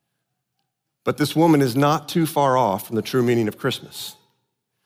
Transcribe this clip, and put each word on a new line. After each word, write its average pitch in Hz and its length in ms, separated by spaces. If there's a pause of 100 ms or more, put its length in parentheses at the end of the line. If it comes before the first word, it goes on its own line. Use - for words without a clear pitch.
(1040)
but 131 100
this 151 220
woman 156 240
is 123 160
not 147 320
too 165 160
far 139 320
off 101 300
from 117 100
the 104 40
true 123 220
meaning 117 240
of 104 100
Christmas. - 600 (680)